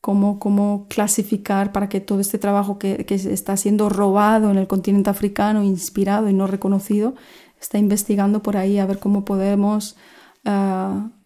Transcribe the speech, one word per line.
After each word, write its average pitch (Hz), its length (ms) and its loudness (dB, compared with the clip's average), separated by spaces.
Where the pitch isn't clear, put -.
cómo, 202 380 0
cómo 202 500 0
clasificar 202 840 -2
para 202 160 -2
que 196 120 -4
todo 196 200 -2
este 202 180 -4
trabajo 202 400 0
que, 196 260 -2
que - 100 -2
está 196 420 -2
siendo 208 340 2
robado 208 600 4
en 196 60 4
el 190 100 2
continente 196 440 2
africano, 208 520 0
inspirado 196 680 0
y 196 40 4
no 190 140 2
reconocido, 196 680 0
está - 180 -4
investigando 208 640 2
por 208 140 -2
ahí 196 220 2
a 196 80 2
ver 196 120 -2
cómo 202 260 0
podemos, 202 720 0
ah, 196 640 -2